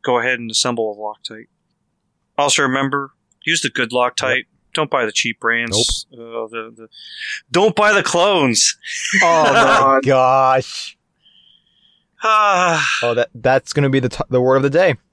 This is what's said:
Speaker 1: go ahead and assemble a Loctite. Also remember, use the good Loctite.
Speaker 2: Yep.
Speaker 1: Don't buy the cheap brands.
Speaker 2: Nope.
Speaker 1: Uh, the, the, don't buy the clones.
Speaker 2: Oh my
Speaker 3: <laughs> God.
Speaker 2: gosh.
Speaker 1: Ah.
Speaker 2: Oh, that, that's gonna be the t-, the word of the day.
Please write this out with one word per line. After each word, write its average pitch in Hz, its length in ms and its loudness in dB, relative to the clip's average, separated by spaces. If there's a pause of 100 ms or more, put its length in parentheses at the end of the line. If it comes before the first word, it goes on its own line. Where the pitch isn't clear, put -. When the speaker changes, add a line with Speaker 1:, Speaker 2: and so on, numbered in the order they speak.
Speaker 1:
go 120 160 0
ahead 123 180 -2
and 117 140 -10
assemble 113 400 -2
a 104 40 -10 (360)
Loctite. 110 160 -20 (920)
Also 143 240 0
remember, 139 500 -2 (340)
use 165 160 -2
the 139 80 -4
good 120 220 -4
Loctite. 123 440 -2
Speaker 2:
Yep. 127 100 -4 (280)
Speaker 1:
Don't 151 160 -2
buy 127 160 0
the 107 80 -4
cheap - 260 -4
brands. 117 720 -2
Speaker 2:
Nope. 123 80 -20
Speaker 1:
Uh, 117 280 -10
the, 113 280 -14
the, 113 120 -20 (640)
don't 202 240 2
buy 208 180 2
the 202 100 2
clones. 170 720 0 (480)
Speaker 2:
Oh 165 220 4
my 139 80 2
Speaker 3:
<laughs> - 0 -
God. 135 500 4
Speaker 2:
gosh. 131 920 2 (1300)
Speaker 1:
Ah. 196 640 2 (140)
Speaker 2:
Oh, 120 100 0
that, 117 220 0
that's 123 360 0
gonna 139 180 2
be 135 100 2
the 123 100 -2
t-, - 200 -6
the 127 120 2
word 131 160 4
of 135 60 2
the 139 60 2
day. 156 260 2 (180)